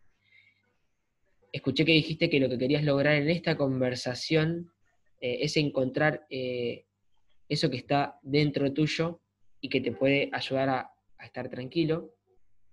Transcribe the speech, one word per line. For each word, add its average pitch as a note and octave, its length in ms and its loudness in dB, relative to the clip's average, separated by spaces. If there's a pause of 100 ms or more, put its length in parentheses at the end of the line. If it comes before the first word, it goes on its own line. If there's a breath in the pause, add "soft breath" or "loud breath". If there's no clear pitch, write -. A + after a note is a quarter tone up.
(1500 soft breath)
Escuché C#3+ 320 -2
que D#3+ 100 6
dijiste D#3 360 2
que C#3+ 100 2
lo C3 100 2
que B2+ 100 -2
querías C#3+ 240 0
lograr C#3+ 320 4
en D3 140 0
esta E3 280 0
conversación, C3+ 1120 -2 (480)
eh, B2 220 -4
es D3+ 160 0
encontrar, C#3+ 720 0
eh, B2 560 -6 (640)
eso D3+ 220 2
que C3 60 -4
está C#3+ 440 0
dentro C#3+ 500 2
tuyo D#3 480 0 (420)
y C3 80 -10
que C3 120 0
te A#2+ 100 -2
puede C#3 400 2
ayudar C3 380 -2
a, B2+ 220 -4 (260)
a - 80 -20
estar B2 240 -10
tranquilo. D#3+ 640 -4 (600)